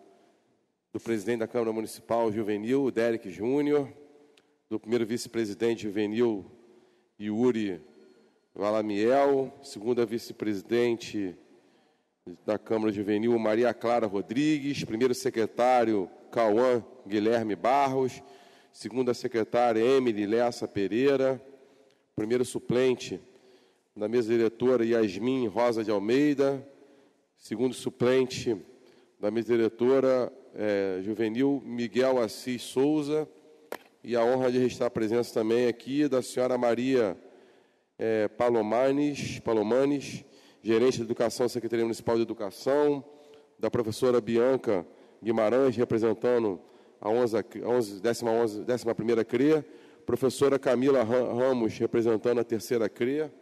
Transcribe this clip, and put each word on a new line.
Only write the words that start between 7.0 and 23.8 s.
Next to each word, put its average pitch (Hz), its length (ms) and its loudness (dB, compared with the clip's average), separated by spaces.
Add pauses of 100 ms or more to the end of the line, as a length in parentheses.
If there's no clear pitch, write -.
Yuri 107 640 -2 (760)
Valamiel, 110 960 0 (120)
segunda 117 420 -2
vice-presidente 107 1300 -4 (1120)
da 104 140 -2
Câmara 107 340 -2
Juvenil, 107 460 0
Maria 110 340 2
Clara 117 340 0
Rodrigues, 135 760 -2
primeiro 123 300 0
secretário, 113 960 0 (180)
Cauã 117 560 2 (220)
Guilherme 107 480 0
Barros, 131 680 0 (500)
segunda 120 440 -2
secretária, 117 680 0
Emily 120 460 2
Lessa 117 420 0
Pereira, 131 720 0 (760)
primeiro 117 300 0
suplente 120 760 -2 (760)